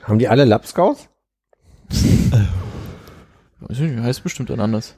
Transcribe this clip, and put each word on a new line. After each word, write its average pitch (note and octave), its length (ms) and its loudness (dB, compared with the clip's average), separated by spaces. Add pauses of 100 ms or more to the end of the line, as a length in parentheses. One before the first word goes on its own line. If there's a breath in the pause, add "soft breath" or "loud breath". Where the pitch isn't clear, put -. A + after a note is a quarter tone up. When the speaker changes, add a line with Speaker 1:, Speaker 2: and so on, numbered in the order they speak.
Speaker 1:
Haben G#2+ 160 2
die B2 80 2
alle C3 180 4
Lapskaus? F3 640 0 (2500 loud breath)
Speaker 2:
Weiß A#2+ 180 -10
ich D#3 120 -2
nicht, A2+ 120 -6
heißt C#3+ 200 -4
bestimmt C3+ 260 -8
dann - 100 -6
anders. G#2+ 380 -4